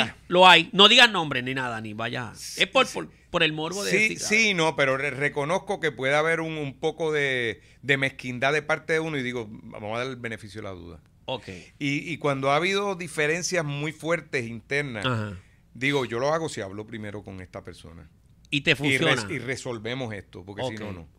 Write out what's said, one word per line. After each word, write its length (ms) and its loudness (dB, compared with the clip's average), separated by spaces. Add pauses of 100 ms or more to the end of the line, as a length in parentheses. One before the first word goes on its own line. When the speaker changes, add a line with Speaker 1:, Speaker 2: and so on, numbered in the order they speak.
(280)
Speaker 1:
lo 200 8
hay. 260 10
No 160 10
digas 220 10
nombre 320 -2
ni 100 -4
nada, 260 -4
ni 140 -10
vaya. 420 -6
Speaker 2:
Sí, 280 -2
Speaker 1:
Es 40 0
por, 200 4
Speaker 2:
sí. 80 -12
Speaker 1:
por, 140 -8 (220)
por 120 2
el 100 2
morbo 320 -6
de 60 -2
Speaker 2:
Sí, 60 2
Speaker 1:
decir, 220 2
Speaker 2:
sí, 340 2
no, 220 2
pero 220 4
re-, 140 -2
reconozco 680 -2
que 120 0
puede 240 0
haber 260 2
un, 160 -6
un 220 -6
poco 320 -2
de, 500 0 (200)
de 160 2
mezquindad 560 -2
de 80 0
parte 320 -2
de 60 2
uno 180 -4
y 60 -2
digo, 260 -4
"Vamos 460 -10
a 40 -4
dar 80 -4
el 100 -10
beneficio 440 -12
de 60 -10
la 60 -10
duda". 260 -16 (260)
Speaker 1:
Ok. 220 -8 (320)
Speaker 2:
Y, 320 -2
y 60 -8
cuando 340 0
ha 60 4
habido 380 0
diferencias 680 -2
muy 300 -4
fuertes 520 -4
internas, 600 -4
Speaker 1:
Ajá. 320 -2 (360)
Speaker 2:
digo, 320 0
"Yo 140 -4
lo 140 0
hago 160 -2
si 120 -10
hablo 240 -8
primero 380 -10
con 180 -12
esta 220 -14
persona". 460 -18 (400)
Speaker 1:
Y 120 0
te 100 2
Speaker 2:
Y 20 6
res-, 260 2
Speaker 1:
funciona. 340 2
Speaker 2:
y 60 -4
resolvemos 720 -6
esto, 320 -14
porque 180 -10
si 120 -6
Speaker 1:
Ok. 60 -10
Speaker 2:
no, 120 -8
no. 140 -14 (120)